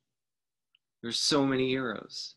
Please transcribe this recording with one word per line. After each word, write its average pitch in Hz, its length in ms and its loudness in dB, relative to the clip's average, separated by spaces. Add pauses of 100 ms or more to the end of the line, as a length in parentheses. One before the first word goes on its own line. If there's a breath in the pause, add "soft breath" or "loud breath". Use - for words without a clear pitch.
(1040)
There's 117 160 -4
so 143 280 4
many 131 220 2
heroes, - 680 -4